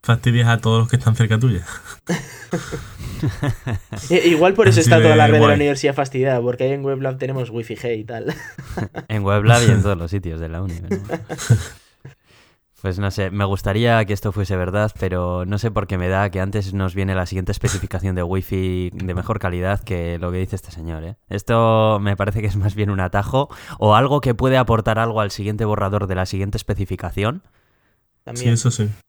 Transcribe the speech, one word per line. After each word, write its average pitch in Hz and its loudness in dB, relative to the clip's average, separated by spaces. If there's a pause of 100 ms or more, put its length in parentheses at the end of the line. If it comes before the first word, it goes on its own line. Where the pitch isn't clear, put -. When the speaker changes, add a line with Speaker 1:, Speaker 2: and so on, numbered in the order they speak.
Speaker 1:
fastidias 120 2
a 117 4
todos 113 2
los 113 2
que 127 0
están 117 2
cerca 110 2
tuya. 110 2 (440)
<laughs> 269 -2 (2000)
Speaker 2:
I-, 170 4
igual 170 4
por 208 6
eso 165 8
Speaker 1:
Así 160 4
Speaker 2:
está 160 8
toda 156 8
la 151 8
Speaker 1:
de 151 6
Speaker 2:
red - 6
de 151 6
la 147 8
Speaker 1:
guay. 147 6
Speaker 2:
universidad 143 2
fastidiada, 131 0
porque 120 -2
ahí 135 0
en 139 -4
WebLab 135 -4
tenemos 131 -4
Wi-Fi 113 -8
G 117 -4
y 107 -8
tal. 113 -8 (380)
Speaker 3:
<laughs> - -8
En 110 -2
WebLab 104 4
y 120 8
en 107 6
todos 98 2
los 82 -6
sitios 85 -6
de 80 -6
la 82 -6
uni, 90 -6
¿no? - -12
Speaker 1:
<laughs> 196 -2 (1800)
Speaker 3:
Pues 92 -4
no 98 -2
sé, 95 -2
me 101 0
gustaría 110 2
que 101 -4
esto 101 -2
fuese 101 -2
verdad, 95 0
pero 90 -2
no 101 -4
sé 110 -2
por 101 -4
qué 95 -2
me 90 -2
da 98 2
que 92 -4
antes 98 -4
nos 95 -2
viene 95 -2
la 92 -2
siguiente 92 -4
especificación 98 -2
de 90 -2
Wi-Fi 92 -2
de 90 -6
mejor 87 -4
calidad 90 -2
que 85 -6
lo 87 -4
que 90 -4
dice 95 -4
este - -12
señor, 80 -10
¿eh? 85 -12 (140)
Esto 110 2
me 101 0
parece 101 -2
que 107 -2
es 101 -2
más 101 0
bien 104 0
un 98 -2
atajo 101 0 (320)
o 107 6
algo 131 4
que 120 0
puede 131 2
aportar 113 2
algo 113 0
al 101 -2
siguiente 107 -4
borrador 101 0
de 92 -2
la 92 0
siguiente 98 -2
especificación 104 -4 (840)
Speaker 2:
También. 120 -4
Speaker 1:
Sí, - 4
eso 117 2
sí. 107 -2 (200)